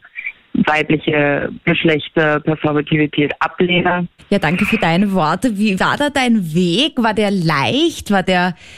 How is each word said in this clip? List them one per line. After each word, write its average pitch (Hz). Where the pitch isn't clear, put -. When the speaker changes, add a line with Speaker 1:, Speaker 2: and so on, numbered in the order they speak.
Speaker 1:
weibliche 151
Geschlechterperformativität 151
ablehne. 175
Speaker 2:
Ja, 202
danke 180
für 226
deine 190
Worte. 190
Wie 202
war 160
da 294
dein 226
Weg? 185
War 220
der 208
leicht? 170
War 190
der 180